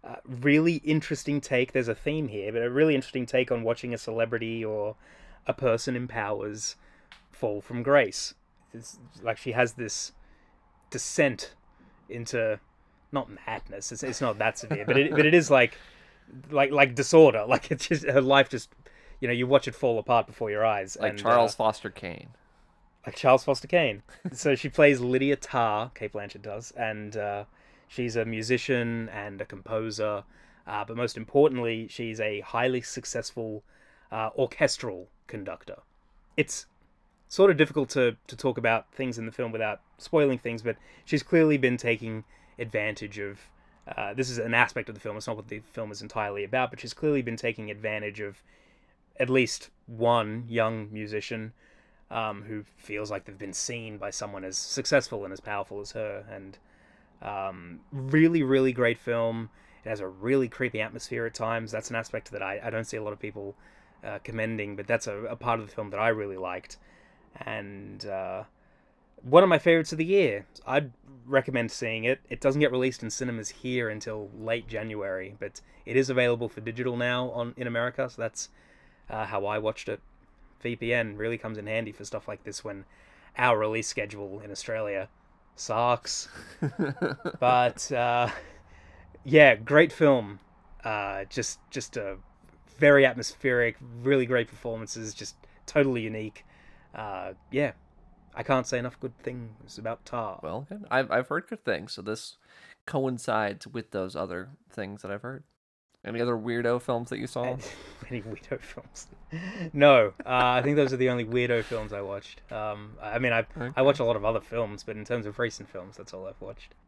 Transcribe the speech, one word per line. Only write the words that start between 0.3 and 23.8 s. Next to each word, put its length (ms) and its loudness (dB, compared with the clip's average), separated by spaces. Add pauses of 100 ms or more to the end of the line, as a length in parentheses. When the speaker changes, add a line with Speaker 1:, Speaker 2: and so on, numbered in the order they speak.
Speaker 1:
interesting 640 -2
take. 320 0
There's 160 0
a 60 -2
theme 340 -4
here, 240 -6
but 80 -2
a 80 0
really 260 4
interesting 300 -2
take 260 2
on 120 -2
watching 300 -2
a 40 -6
celebrity 680 -4
or 320 -4 (500)
a 80 -2
person 420 0
in 120 -6
powers 680 -6 (560)
fall 300 -4
from 220 -6
grace. 500 2 (400)
It's 260 -18 (220)
like 160 -2
she 160 -8
has 200 4
this 400 -8 (760)
descent 640 0 (540)
into, 500 -2 (520)
not 180 -4 (180)
madness. 440 -10
It's, 120 -10
it's 180 -6
not 160 0
that 200 0
severe, 280 -4
but 120 4
it, 140 4
but 140 6
it 80 8
is 180 8
like, 260 6 (720)
like, 200 4
like 240 6
disorder. 500 8
<laughs> 20 -6
Like, 240 2
it's 160 -4
just, 180 0
her 160 6
life 280 6
just, 200 -8 (500)
you 80 -2
know, 60 2
you 140 0
watch 200 6
it 80 -8
fall 240 2
apart 280 2
before 240 -6
your 140 2
eyes. 340 0
Speaker 2:
Like 120 0
Speaker 1:
And, 80 -8
Speaker 2:
Charles 340 6
Speaker 1:
uh, 40 -12
Speaker 2:
Foster 320 0
Kane. 400 -12 (760)
Speaker 1:
like 100 -12
Charles 280 6
Foster 240 -2
Kane. 360 2 (140)